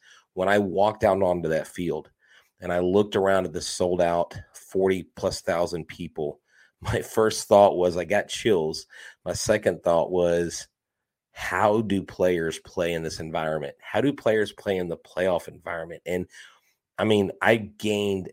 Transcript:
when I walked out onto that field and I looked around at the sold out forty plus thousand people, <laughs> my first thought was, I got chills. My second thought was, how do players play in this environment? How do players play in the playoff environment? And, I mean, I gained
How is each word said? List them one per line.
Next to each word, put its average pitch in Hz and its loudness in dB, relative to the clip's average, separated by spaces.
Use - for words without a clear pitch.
when 92 -2
I 104 4
walked 101 0
out 98 4
onto 87 0
that 78 -2
field 78 -6
and 87 -4
I 87 0
looked 98 2
around 98 2
at 82 -8
the 82 -6
sold 90 -2
out 85 0
forty 95 -2
plus - -6
thousand 85 -2
people, 80 -8
<laughs> - -20
my 107 -2
first - 0
thought 101 8
was, 87 2
I 87 -4
got 98 -2
chills. 82 0
My 87 -4
second 104 0
thought 85 2
was, 87 0
how 104 0
do 98 -2
players 87 -2
play 87 -4
in 82 -4
this 80 -8
environment? 78 -4
How - -4
do 139 0
players 110 0
play 98 -4
in 90 -4
the 82 -6
playoff 87 -2
environment? 82 -10
And, 90 -4
I - -2
mean, 104 4
I 107 6
gained 104 -4